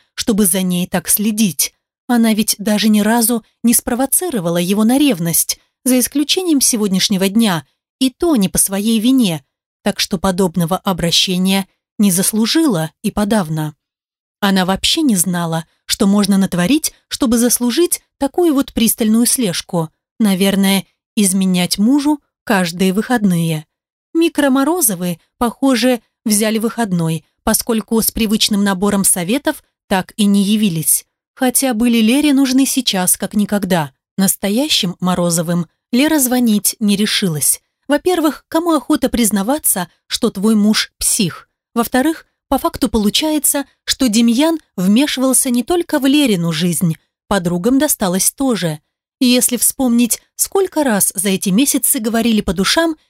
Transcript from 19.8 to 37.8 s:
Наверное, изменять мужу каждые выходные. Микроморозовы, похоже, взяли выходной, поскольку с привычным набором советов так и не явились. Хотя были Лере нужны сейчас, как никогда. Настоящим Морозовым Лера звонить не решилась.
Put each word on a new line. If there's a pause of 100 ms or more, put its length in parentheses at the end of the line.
Наверное, (280)
изменять
мужу (240)
каждые
выходные. (480)
Микроморозовы, (160)
похоже, (240)
взяли
выходной, (180)
поскольку
с
привычным
набором
советов (260)
так
и
не
явились. (280)
Хотя
были
Лере
нужны
сейчас,
как
никогда. (240)
Настоящим
Морозовым (260)
Лера
звонить
не
решилась. (280)